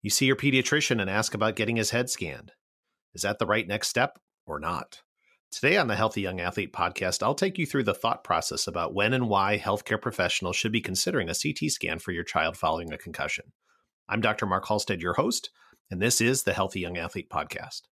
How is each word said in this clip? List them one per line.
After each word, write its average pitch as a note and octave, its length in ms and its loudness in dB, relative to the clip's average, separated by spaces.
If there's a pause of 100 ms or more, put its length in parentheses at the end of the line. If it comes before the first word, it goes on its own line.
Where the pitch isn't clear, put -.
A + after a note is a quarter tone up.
You G2+ 80 -2
see - 160 4
your C3 100 6
pediatrician C3+ 640 4
and F#2+ 80 0
ask G#2 240 0
about G#2+ 240 2
getting A2+ 200 0
his A2 120 2
head A#2+ 220 0
scanned. - 420 -8 (640)
Is F#2+ 80 -8
that G2+ 160 0
the A2+ 80 0
right G#2 200 2
next G#2 220 -2
step - 300 0 (260)
or D2 160 -8
not? E2 400 -6 (500)
Today E3 280 2
on C#3 100 2
the G2+ 80 0
Healthy A2 240 2
Young F#2 200 -2
Athlete F2+ 340 -4
Podcast, F2+ 480 -2
I'll B2+ 120 2
take G3 220 -2
you E3 80 -2
through C3+ 200 0
the G2+ 100 2
thought - 280 -2
process - 440 0
about E2+ 260 -2
when G#2 220 2
and B2 160 0
why G2 280 4
healthcare G#2 400 0
professionals F#2 580 0
should G#2+ 160 0
be A#2 100 2
considering G#2+ 480 -2
a - 40 -2
C - 200 -2
T D#3 160 -2
scan E2 280 -4
for F#2 140 -6
your E2+ 120 -4
child D#2+ 340 0
following E2 340 -2
a D2+ 60 -10
concussion. - 540 -6 (580)
I'm G#2+ 100 0
Doctor G#2+ 240 2
Mark F#2 220 0
Halstead, G#2 340 0
your F2 140 0
host, - 340 0 (420)
and F#2 120 -2
this A#2 180 4
is B2+ 220 4
the F#2+ 100 2
Healthy F#2+ 280 0
Young F2 180 -4
Athlete E2+ 320 -6
Podcast. - 540 -8 (140)